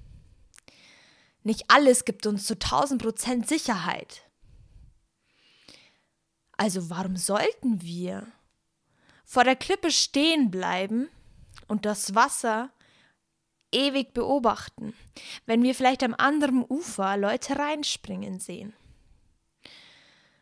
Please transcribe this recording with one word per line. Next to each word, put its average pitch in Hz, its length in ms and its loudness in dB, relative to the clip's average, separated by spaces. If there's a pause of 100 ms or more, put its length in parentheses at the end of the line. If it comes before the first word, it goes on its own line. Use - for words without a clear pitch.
(1400)
Nicht 214 240 -4
alles 254 380 8
gibt - 200 -6
uns 208 200 -2
zu 220 120 -4
tausend 269 460 0
Prozent 226 440 -2
Sicherheit. - 760 -4 (2250)
Also 185 320 -2
warum 185 260 -6
sollten 208 680 -2
wir 180 440 -8 (960)
vor - 200 2
der 254 120 4
Klippe 349 360 -2
stehen 294 580 2
bleiben 185 580 -4 (640)
und 214 160 -2
das 202 300 -2
Wasser 240 560 0 (1000)
ewig 269 420 0
beobachten, 233 800 -2 (520)
wenn 233 180 4
wir 254 120 4
vielleicht 262 280 2
am 233 140 -2
anderen 277 500 2
Ufer 214 480 -2
Leute 226 420 -2
reinspringen 214 840 -6
sehen? 185 340 -12 (1700)